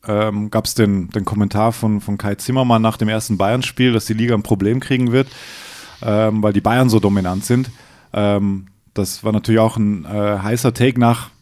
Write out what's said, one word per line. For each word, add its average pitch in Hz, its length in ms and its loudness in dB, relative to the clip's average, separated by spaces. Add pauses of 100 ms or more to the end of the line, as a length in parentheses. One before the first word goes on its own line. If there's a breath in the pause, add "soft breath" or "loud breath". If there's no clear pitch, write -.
ähm, 104 420 -2
gab's 110 240 -2
den, 98 360 2
den 101 160 -4
Kommentar 104 480 0
von, 107 280 -2
von 101 160 -6
Kai 101 180 -4
Zimmermann 123 460 0
nach 110 160 0
dem 107 100 0
ersten 110 300 -2
Bayern-Spiel, 107 560 0
dass 110 120 0
die 113 80 -2
Liga 117 200 0
ein 104 100 0
Problem 107 360 0
kriegen 127 320 0
wird, 135 160 2 (720 loud breath)
ähm, 110 400 0
weil 104 120 2
die 101 80 2
Bayern 123 280 4
so 110 100 4
dominant 95 460 0
sind. 123 240 0 (440 soft breath)
Ähm, 101 520 0 (300)
das - 280 -4
war 113 80 0
natürlich 110 280 2
auch 110 180 2
ein, 104 280 -2
äh, 104 340 -2
heißer 117 340 0
Take 123 260 0
nach 117 300 2 (120)